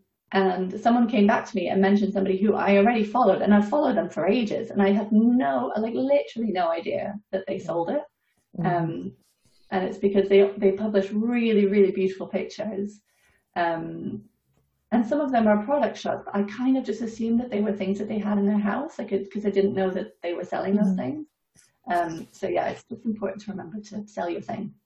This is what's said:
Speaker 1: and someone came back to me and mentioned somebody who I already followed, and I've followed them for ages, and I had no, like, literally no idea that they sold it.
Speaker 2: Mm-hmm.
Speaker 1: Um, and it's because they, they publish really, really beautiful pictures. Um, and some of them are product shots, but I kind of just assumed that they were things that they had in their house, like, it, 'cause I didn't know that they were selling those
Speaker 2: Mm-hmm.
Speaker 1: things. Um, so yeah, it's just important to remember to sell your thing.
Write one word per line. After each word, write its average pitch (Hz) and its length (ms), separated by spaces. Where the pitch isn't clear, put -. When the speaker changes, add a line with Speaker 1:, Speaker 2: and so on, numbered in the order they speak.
Speaker 1:
and 185 480
someone 233 280
came 202 180
back 233 200
to - 100
me 175 120
and 190 140
mentioned 202 300
somebody 190 260
who 202 160
I 202 240
already 220 260
followed, 208 380
and 202 100
I've 208 160
followed 285 280
them 170 120
for 208 180
ages, 214 440
and 202 100
I 196 120
had 214 200
no, 247 640
like, 226 160
literally 254 600
no 175 180
idea 190 500
that 190 140
they 190 120
sold 165 320
it. 294 140
Speaker 2:
Mm-hmm. 175 100
Speaker 1:
Um, 170 460
and 185 120
it's 208 140
because 202 300
they, 196 280
they 196 160
publish 208 380
really, 220 560
really 196 260
beautiful 190 340
pictures. 202 720
Um, 165 680
and 233 160
some 294 140
of 277 100
them 226 160
are 208 180
product 277 320
shots, - 280
but - 100
I 202 80
kind 247 340
of 262 80
just - 180
assumed 226 360
that 254 120
they 208 100
were 208 120
things 196 260
that 220 100
they 214 100
had 208 200
in 202 80
their 208 120
house, 226 400
like, 208 140
it, 196 200
'cause 208 140
I 202 40
didn't 196 240
know 190 160
that - 320
they 175 120
were - 100
selling - 300
those 208 140
Speaker 2:
Mm-hmm. 185 80
Speaker 1:
things. 294 300
Um, 170 440
so - 160
yeah, - 200
it's - 160
just - 200
important 202 380
to 208 100
remember 175 280
to 208 260
sell - 220
your 170 120
thing. - 340